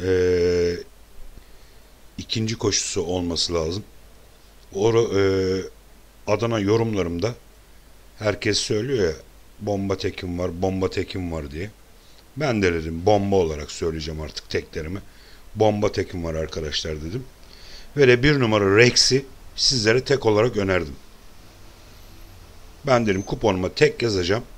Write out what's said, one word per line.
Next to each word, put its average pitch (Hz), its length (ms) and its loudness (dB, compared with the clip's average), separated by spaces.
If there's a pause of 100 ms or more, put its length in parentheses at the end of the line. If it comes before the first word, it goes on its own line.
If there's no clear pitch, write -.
e, 87 760 2 (1400)
ikinci 110 400 -6
koşusu - 440 -2
olması 87 520 -2
lazım. 85 300 -2 (920)
Oru-, 107 460 2
e, - 20 4 (1080)
Adana 110 280 0
yorumlarımda 101 760 0 (840)
herkes 104 380 -2
söylüyor 110 500 0
ya, 78 80 -2 (440)
"Bomba 98 380 -2
tekim 87 420 -6
var, 87 220 -6
bomba 95 280 0
tekim 90 420 -6
var." 76 200 -8
diye. 90 200 -10 (680)
Ben 131 240 0
de 90 120 4
dedim, 82 320 -6
bomba 98 300 2
olarak 78 360 0
söyleyeceğim 80 500 -6
artık - 280 -14
teklerimi. 87 500 -8 (560)
"Bomba 104 360 2
tekim 92 320 -6
var 82 100 -6
arkadaşlar." 78 680 -6
dedim. 98 240 -10 (720)
Ve 143 100 8
de 123 160 8
bir 147 160 6
numara 104 380 6
Rex'i 123 480 4 (300)
sizlere 120 480 2
tek 131 220 0
olarak 107 320 4
önerdim. 90 380 0 (1900)
Ben 120 200 4
dedim, 98 140 2
"Kuponuma 92 520 0
tek 147 280 2
yazacağım, 104 420 0 (140)